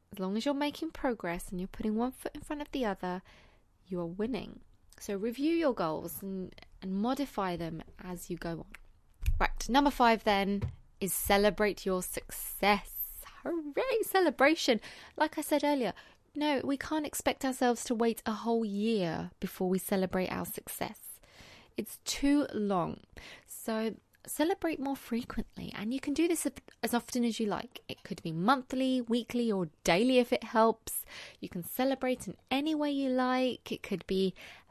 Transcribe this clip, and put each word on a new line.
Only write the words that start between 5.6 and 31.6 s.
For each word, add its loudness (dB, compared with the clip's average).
goals -4
and, -8
and -4
modify -2
them -6
as -10
you -4
go -6
on. -8
Right, 0
number 6
five 6
then 2
is -2
celebrate 4
your 0
success. -2
Hooray, 0
celebration. 4
Like 0
I -4
said 2
earlier, 2
no, 0
we 0
can't -2
expect -2
ourselves 2
to -2
wait 0
a -2
whole 0
year 0
before -4
we 2
celebrate 0
our -4
success. -8
It's -10
too 2
long. -2
So -4
celebrate 0
more -2
frequently, -6
and -4
you -4
can -2
do 4
this 0
as 0
often 0
as 0
you 2
like. -4
It -12
could -8
be -4
monthly, 2
weekly, 0
or 0
daily 6
if 4
it 0
helps. 2
You -10
can -6